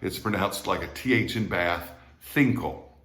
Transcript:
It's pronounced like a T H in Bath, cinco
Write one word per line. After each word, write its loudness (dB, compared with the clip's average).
It's -4
pronounced -2
like 0
a -8
T 0
H 4
in 0
Bath, 0
cinco 2